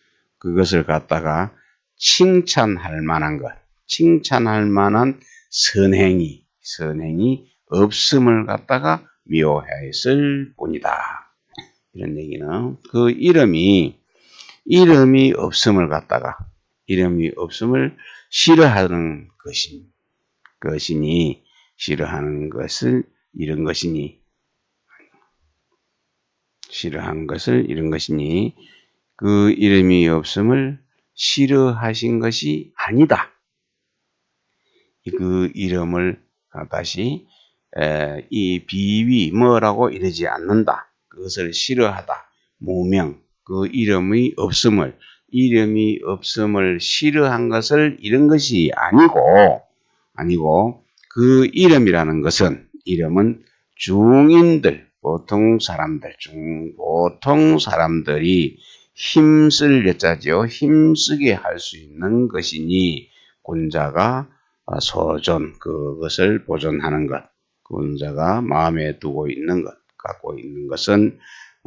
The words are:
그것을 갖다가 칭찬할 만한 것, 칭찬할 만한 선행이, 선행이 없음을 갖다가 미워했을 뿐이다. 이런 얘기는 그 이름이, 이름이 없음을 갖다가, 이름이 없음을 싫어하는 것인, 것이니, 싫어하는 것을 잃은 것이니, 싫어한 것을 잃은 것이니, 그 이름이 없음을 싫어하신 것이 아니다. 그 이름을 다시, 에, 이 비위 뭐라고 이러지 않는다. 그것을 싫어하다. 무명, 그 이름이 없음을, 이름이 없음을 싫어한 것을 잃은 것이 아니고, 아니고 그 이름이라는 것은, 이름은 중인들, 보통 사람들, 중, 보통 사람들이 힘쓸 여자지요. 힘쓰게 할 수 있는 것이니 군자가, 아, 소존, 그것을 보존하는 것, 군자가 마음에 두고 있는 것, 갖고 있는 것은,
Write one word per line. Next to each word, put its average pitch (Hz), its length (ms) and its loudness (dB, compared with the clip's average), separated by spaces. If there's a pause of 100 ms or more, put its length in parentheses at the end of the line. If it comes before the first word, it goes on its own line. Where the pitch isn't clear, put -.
(380)
그것을 87 460 0
갖다가 80 680 -4 (420)
칭찬할 113 1080 0
만한 78 360 -2
것, - 140 -12 (340)
칭찬할 120 800 0
만한 104 540 0 (300)
선행이, 190 960 0 (140)
선행이 82 920 -6 (160)
없음을 110 800 2
갖다가 135 600 -4 (180)
미워했을 80 1300 -2
뿐이다. - 800 -8 (600)
이런 78 240 -10
얘기는 78 580 -8 (140)
그 120 200 2
이름이, 95 880 2 (640)
이름이 135 720 6
없음을 90 520 0
갖다가, 73 480 -4 (500)
이름이 90 500 0
없음을 123 600 -4 (340)
싫어하는 92 960 2 (160)
것인, - 420 -10 (760)
것이니, 78 840 -4 (320)
싫어하는 76 760 -8
것을 123 540 -4 (300)
잃은 78 300 -6
것이니, 80 560 -8 (2500)
싫어한 80 580 -8
것을 120 440 -2
잃은 80 200 -4
것이니, 80 640 -4 (640)
그 101 360 2
이름이 92 560 4
없음을 120 720 -2 (340)
싫어하신 120 1040 0
것이 127 580 -4
아니다. 127 540 0 (1900)
그 92 380 -2
이름을 90 680 -4 (480)
다시, 127 560 -8 (520)
에, 76 520 -4
이 92 360 -4
비위 104 640 0
뭐라고 113 580 2
이러지 85 360 -6
않는다. - 640 -2 (160)
그것을 90 440 -10
싫어하다. 98 800 -4 (280)
무명, 90 640 -2 (240)
그 95 220 -6
이름이 107 680 0
없음을, 98 640 0 (300)
이름이 110 760 0
없음을 95 760 -4
싫어한 139 680 -2
것을 143 520 0
잃은 131 280 2
것이 127 460 2
아니고, 98 880 4 (520)
아니고 87 720 0 (240)
그 127 440 4
이름이라는 92 680 4
것은, 80 480 -2 (160)
이름은 92 600 -2 (320)
중인들, 135 1120 4 (120)
보통 104 580 0
사람들, 80 600 -8
중, 80 580 -12
보통 87 800 2
사람들이 82 1000 0 (360)
힘쓸 151 920 4
여자지요. 85 580 0
힘쓰게 147 840 2
할 87 260 -6
수 - 200 -14
있는 90 500 -2
것이니 82 800 -4 (320)
군자가, 117 880 -4 (380)
아, - 140 -6
소존, 80 760 -4
그것을 80 880 -4
보존하는 76 640 -4
것, 67 180 -8 (380)
군자가 73 800 -6
마음에 78 580 -2
두고 73 300 -8
있는 80 360 -4
것, - 100 -12 (220)
갖고 - 420 -14
있는 71 300 -14
것은, 104 500 0 (480)